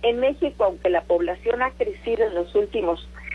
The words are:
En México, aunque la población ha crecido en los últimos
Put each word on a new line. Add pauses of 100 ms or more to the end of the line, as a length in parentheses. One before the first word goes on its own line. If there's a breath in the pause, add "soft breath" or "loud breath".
En
México,
aunque
la
población
ha
crecido
en
los
últimos (280 loud breath)